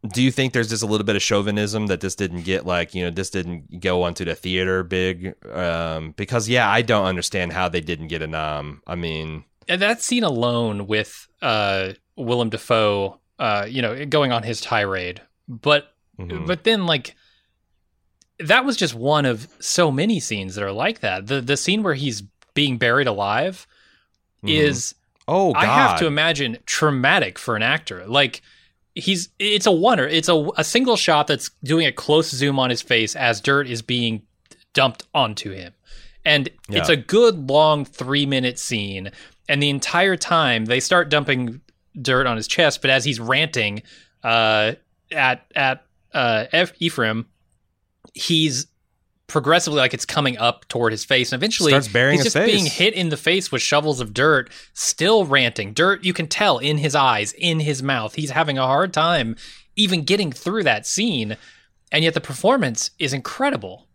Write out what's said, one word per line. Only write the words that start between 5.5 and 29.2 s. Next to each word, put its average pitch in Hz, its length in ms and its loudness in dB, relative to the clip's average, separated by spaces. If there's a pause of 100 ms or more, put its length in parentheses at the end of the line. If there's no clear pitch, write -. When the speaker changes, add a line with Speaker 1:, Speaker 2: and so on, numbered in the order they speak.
Speaker 1:
Um, 82 640 -4
because, 107 320 -4
yeah, 120 220 2
I 113 140 4
don't 107 220 2
understand 90 460 -2
how 90 160 -2
they 85 140 -2
didn't 80 260 -6
get 78 140 -6
a 78 60 -6
nom. 76 600 -8
I 87 80 -8
mean 78 480 -8 (240)
Speaker 2:
And 180 140 -2
that 220 200 0
scene 247 220 -2
alone 117 640 -2
with, 107 400 -4 (140)
uh, 98 520 0 (220)
Willem 120 340 -2
Dafoe, 104 680 0 (200)
uh, 104 280 0
you 127 140 -4
know, 120 240 -4
going 143 260 2
on 113 120 0
his 117 180 -4
tirade. 95 600 -2 (280)
But, 147 440 0 (240)
Speaker 1:
Mm-hmm. 98 280 -8
Speaker 2:
but 175 180 -4
then, 214 220 0
like, 151 300 -2 (1200)
that 208 260 4
was 262 120 -2
just 139 180 -2
one 139 300 2
of 117 220 -2 (120)
so 165 320 0
many 175 280 0
scenes 98 360 -6
that 101 80 -4
are 98 80 -4
like 120 300 -4
that. 98 260 -4
The, 139 140 -2
the 139 160 -2
scene 208 260 -2
where 175 120 0
he's 123 280 -6 (300)
being 139 240 0
buried 123 300 2
alive 113 600 -2 (760)
Speaker 1:
Mm-hmm. 104 60 -2
Speaker 2:
is, 147 460 2 (320)
Speaker 1:
Oh, 175 260 2
Speaker 2:
I 170 120 4
have 208 260 4
Speaker 1:
God. 82 60 2
Speaker 2:
to 165 100 0
imagine, 143 580 0
traumatic 143 720 2
for 117 180 -4
an 107 60 -2
actor. 117 460 -2
Like, 131 340 0 (540)
he's, 180 420 -2